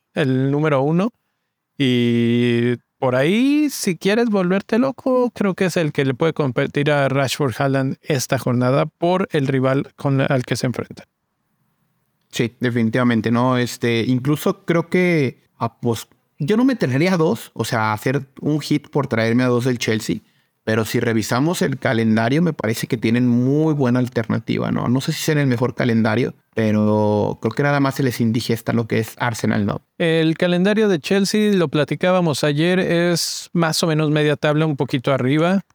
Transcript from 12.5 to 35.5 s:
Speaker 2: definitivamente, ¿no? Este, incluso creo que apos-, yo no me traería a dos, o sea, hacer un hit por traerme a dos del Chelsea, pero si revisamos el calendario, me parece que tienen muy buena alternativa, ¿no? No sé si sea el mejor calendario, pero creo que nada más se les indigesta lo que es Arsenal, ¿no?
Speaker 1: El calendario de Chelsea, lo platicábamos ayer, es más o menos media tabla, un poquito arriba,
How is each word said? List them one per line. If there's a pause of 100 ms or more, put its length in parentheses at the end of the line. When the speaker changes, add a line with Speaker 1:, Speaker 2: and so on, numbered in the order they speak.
Speaker 2:
definitivamente,
¿no?
Este,
incluso
creo
que (140)
apos-, (300)
yo
no
me
traería
a
dos,
o
sea,
hacer (140)
un
hit
por
traerme
a
dos
del
Chelsea, (440)
pero
si
revisamos
el
calendario,
me
parece
que
tienen
muy
buena
alternativa,
¿no?
No
sé
si
sea
el
mejor
calendario, (180)
pero
creo
que
nada
más
se
les
indigesta
lo
que
es
Arsenal,
¿no? (160)
Speaker 1:
El
calendario
de
Chelsea,
lo
platicábamos
ayer,
es
más
o
menos
media
tabla,
un
poquito
arriba, (120)